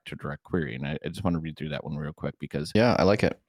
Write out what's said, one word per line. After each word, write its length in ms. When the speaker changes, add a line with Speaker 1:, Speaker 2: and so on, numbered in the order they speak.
Speaker 1:
to 100
direct 260
query. 320
And 100
I, 200
I 20
just 160
wanna 160
read 160
through 140
that 160
one 100
real 160
quick 280
because 360
Speaker 2:
Yeah, 240
I 40
like 200
it. 260